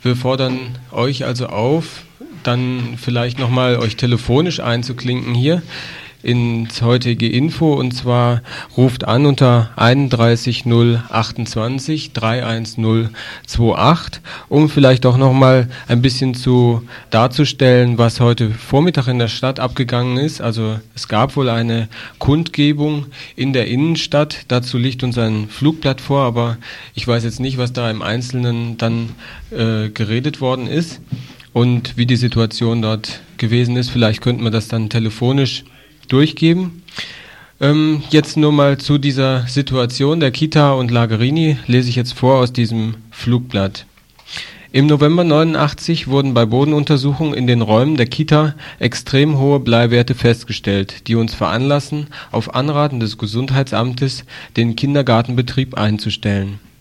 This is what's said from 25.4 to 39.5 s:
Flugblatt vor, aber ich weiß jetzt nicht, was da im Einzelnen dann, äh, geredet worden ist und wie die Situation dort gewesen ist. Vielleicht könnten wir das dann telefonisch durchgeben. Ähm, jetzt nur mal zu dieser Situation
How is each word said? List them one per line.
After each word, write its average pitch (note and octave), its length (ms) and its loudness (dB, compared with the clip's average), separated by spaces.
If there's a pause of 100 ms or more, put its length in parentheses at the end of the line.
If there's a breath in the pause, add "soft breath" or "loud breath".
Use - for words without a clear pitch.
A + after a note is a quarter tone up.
Flugblatt C#3+ 520 -2
vor, C#3 240 0
aber A#2 320 -2 (380 loud breath)
ich - 120 -8
weiß A#2+ 160 0
jetzt A#2 180 -6
nicht, B2+ 160 -4
was B2 160 -4
da A#2+ 160 -4
im G#2+ 140 -6
Einzelnen A#2 760 -4
dann, A#2 320 -2 (420 loud breath)
äh, A2 380 -2
geredet A#2+ 500 -4
worden B2+ 260 -2
ist E3 340 -4 (520 loud breath)
und B2 440 0
wie A#2+ 100 2
die B2 100 2
Situation A2+ 640 0
dort A2 380 -4 (160)
gewesen A#2+ 400 0
ist. B2 140 -2
Vielleicht A2+ 320 2
könnten B2 200 0
wir A2+ 80 0
das A2 160 -2
dann A2 220 -4
telefonisch A#2+ 760 0 (460 soft breath)
durchgeben. E3 760 2 (760 loud breath)
Ähm, D3+ 400 2 (100)
jetzt D3+ 260 2
nur D3+ 160 4
mal C#3+ 260 4
zu D3 180 0
dieser C3 520 0
Situation C3+ 720 0